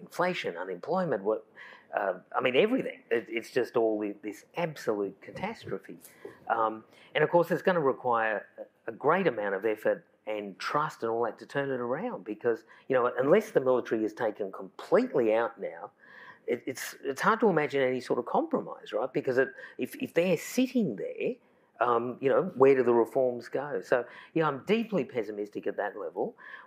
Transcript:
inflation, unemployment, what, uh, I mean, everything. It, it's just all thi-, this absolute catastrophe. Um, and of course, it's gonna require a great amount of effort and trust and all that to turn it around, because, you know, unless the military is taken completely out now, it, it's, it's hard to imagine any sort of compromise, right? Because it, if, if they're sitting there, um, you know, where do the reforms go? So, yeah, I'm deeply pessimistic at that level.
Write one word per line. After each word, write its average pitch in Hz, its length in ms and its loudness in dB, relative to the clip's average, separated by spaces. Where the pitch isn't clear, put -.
inflation, 175 560 -4
unemployment, 101 680 -4
what, 107 200 0
uh, 98 160 -2
I 123 40 0
mean, 127 140 2
everything. 214 460 2
It, 117 180 0
it's 113 220 -8
just 123 260 -2
all 110 240 0
thi-, 101 220 -4
this 104 220 -10
absolute 110 640 -4
catastrophe. - 760 -10
Um, 110 360 0
and 151 80 4
of 151 60 2
course, 170 200 4
it's 156 120 0
gonna 180 180 2
require 117 680 0
a 117 60 -6
great 165 340 2
amount 104 300 0
of 98 80 -2
effort 107 400 0
and 104 300 -6
trust - 440 -4
and 117 80 -2
all 117 140 0
that 110 140 -4
to 110 80 -16
turn 139 240 -4
it 127 100 -2
around, 135 420 -4
because, 113 420 -2
you 135 60 2
know, 123 240 4
unless 160 320 4
the 160 100 2
military 123 440 2
is 104 80 0
taken 107 400 -4
completely 123 840 0
out 113 240 0
now, 87 320 -10
it, 120 200 -2
it's, - 360 -8
it's 139 200 -4
hard 214 180 4
to 233 80 6
imagine 151 320 2
any 127 180 2
sort 123 200 -2
of 120 80 -2
compromise, 254 680 -4
right? 110 180 -2
Because 131 280 0
it, 131 100 6
if, - 240 -6
if 123 100 -6
they're 170 240 2
sitting 233 600 0
there, 90 360 -4
um, 120 400 2
you 135 80 2
know, 135 280 2
where 135 180 10
do 131 80 6
the 120 100 6
reforms 120 560 2
go? 135 340 -4
So, 123 220 2
yeah, 165 120 2
I'm 135 200 -2
deeply 208 360 0
pessimistic 104 640 -6
at 104 120 -4
that 101 200 -4
level. 92 380 -6